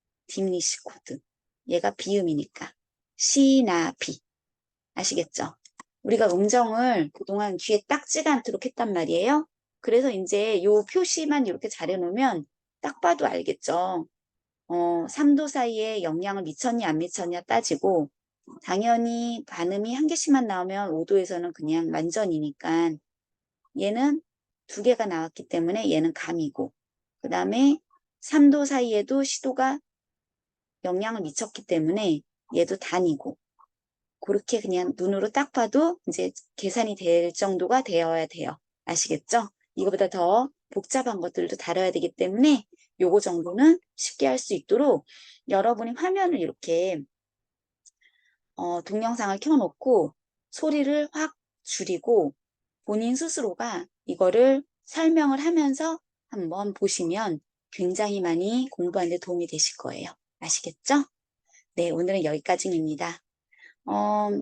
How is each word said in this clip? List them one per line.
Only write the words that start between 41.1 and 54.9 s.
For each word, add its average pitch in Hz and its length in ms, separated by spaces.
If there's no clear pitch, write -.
것들도 175 380
다뤄야 185 340
되기 175 200
때문에 226 540
요거 185 200
정도는 196 600
쉽게 - 320
할 254 100
수 - 160
있도록 208 520
여러분이 226 480
화면을 359 420
이렇게, 170 640
어, 175 280
동영상을 220 560
켜놓고 240 760
소리를 294 600
확 311 240
줄이고 180 720
본인 226 300
스스로가 233 720
이거를 233 580
설명을 311 540